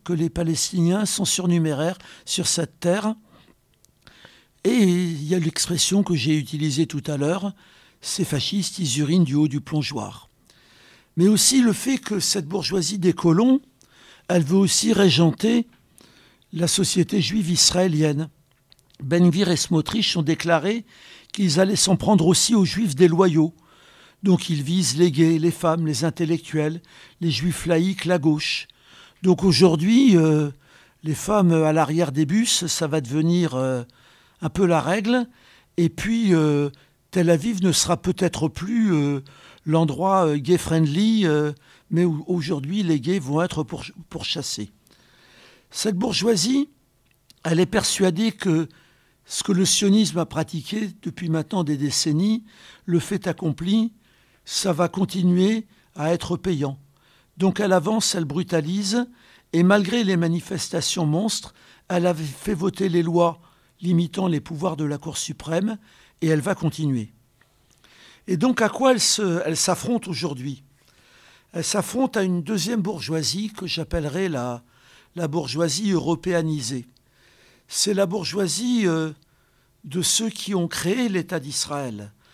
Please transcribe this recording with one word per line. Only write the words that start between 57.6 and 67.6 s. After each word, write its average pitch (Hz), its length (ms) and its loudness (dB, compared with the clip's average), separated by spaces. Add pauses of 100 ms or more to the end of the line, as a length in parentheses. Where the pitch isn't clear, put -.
avance, 196 420 0
elle 165 100 -2
brutalise, 180 840 -2 (460)
et 170 100 4
malgré 202 400 4
les 190 140 2
manifestations 170 880 -2
monstres, 175 480 -2 (340)
elle 175 180 0
avait 170 180 0
fait 151 300 -6
voter 180 360 -2
les 170 140 2
lois 170 360 0 (420)
limitant 175 460 0
les 160 140 -2
pouvoirs 160 360 -6
de 151 80 -4
la 147 120 -4
Cour 110 200 -10
suprême, 185 600 -4 (440)
et 160 60 0
elle 156 140 2
va 185 140 -2
continuer. 139 560 -4 (1160)